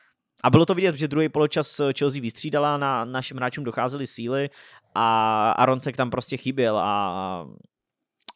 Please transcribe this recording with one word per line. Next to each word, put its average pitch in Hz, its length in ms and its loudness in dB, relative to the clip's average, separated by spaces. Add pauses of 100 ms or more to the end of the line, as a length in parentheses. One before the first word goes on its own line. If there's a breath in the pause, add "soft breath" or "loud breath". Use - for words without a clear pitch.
(460)
A 127 60 6
bylo 160 160 8
to 185 80 2
vidět, 180 220 2
že 147 120 -2
druhý 151 200 0
poločas 151 520 -2 (180)
Chelsea 143 240 0
vystřídala, 147 540 -2
na, 135 280 -2
našim 131 320 -8
hráčům 127 280 -6
docházely 127 420 -4
síly 135 440 -4 (440 soft breath)
a, 110 560 4
a 123 160 4
Roncek 127 300 -2
tam 123 140 4
prostě 123 260 -4
chyběl 120 420 0
a, 95 680 -2 (880)